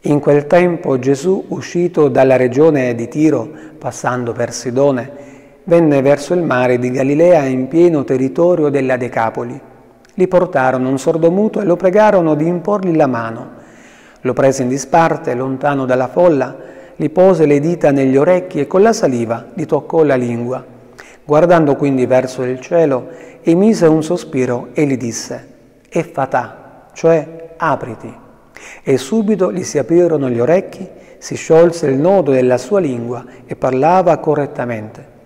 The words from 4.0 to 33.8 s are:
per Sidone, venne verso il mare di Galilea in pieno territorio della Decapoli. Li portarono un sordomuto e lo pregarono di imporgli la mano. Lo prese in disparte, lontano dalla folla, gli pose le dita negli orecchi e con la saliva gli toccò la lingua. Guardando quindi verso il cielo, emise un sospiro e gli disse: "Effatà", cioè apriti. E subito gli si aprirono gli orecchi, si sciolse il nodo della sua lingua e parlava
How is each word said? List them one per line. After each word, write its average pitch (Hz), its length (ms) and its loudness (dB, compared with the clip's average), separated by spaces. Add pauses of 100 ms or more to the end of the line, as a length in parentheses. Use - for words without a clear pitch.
per 120 180 -4
Sidone, 127 580 -2 (540)
venne 160 380 2
verso 143 320 0
il 180 80 0
mare 127 360 0
di 123 140 -2
Galilea 147 540 2
in 131 240 -4
pieno 165 340 2
territorio 147 640 0
della 131 300 0
Decapoli. 120 600 -4 (580)
Li 180 120 2
portarono 131 600 0
un 135 100 0
sordomuto 170 600 0
e - 20 -4
lo 175 140 0
pregarono 185 580 2
di 151 100 -2
imporgli 180 480 -2
la 151 140 2
mano. 117 440 -8 (680)
Lo 127 140 -4
prese 135 300 0
in 123 40 -2
disparte, 143 680 0
lontano 135 520 -4
dalla 127 240 0
folla, 160 480 0 (400)
gli 156 120 -4
pose 180 360 4
le 147 160 4
dita 165 300 0
negli 135 260 2
orecchi 175 420 0
e 139 80 -2
con 190 140 2
la 226 100 4
saliva 120 640 -2
gli 156 120 -6
toccò 160 380 0
la 139 120 2
lingua. 120 460 -4 (640)
Guardando 156 540 4
quindi 135 280 0
verso 127 380 0
il 127 160 -6
cielo, 151 480 -2 (360)
emise 180 420 2
un 156 180 4
sospiro 127 680 -4
e 156 120 0
gli 135 120 -2
disse: 117 500 -10 (400)
"Effatà", 135 680 -4 (340)
cioè 165 640 -2
apriti. 123 580 -6 (680)
E 139 140 0
subito 202 560 -2
gli - 100 -6
si - 140 -6
aprirono 160 520 0
gli 117 100 -2
orecchi, 180 460 -2 (320)
si - 180 -12
sciolse 165 520 2
il 131 80 0
nodo 160 360 2
della 127 260 2
sua 196 240 -2
lingua 120 420 -6 (220)
e 143 100 -12
parlava 151 600 2